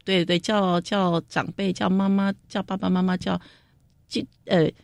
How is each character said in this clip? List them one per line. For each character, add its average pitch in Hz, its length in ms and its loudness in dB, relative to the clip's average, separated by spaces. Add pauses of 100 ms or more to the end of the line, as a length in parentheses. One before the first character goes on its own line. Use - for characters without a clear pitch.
对， 185 220 2
对， 175 140 2
叫， 185 420 0
叫 175 480 0
长 - 260 -2
辈， 196 160 -2
叫 190 200 -2
妈 196 180 2
妈， 196 240 2 (160)
叫 196 140 -4
爸 190 120 -8
爸 190 140 -4
妈 185 140 2
妈， 185 160 0
叫， 180 200 -4 (720)
就， - 140 -4 (240)
呃， 165 200 4 (180)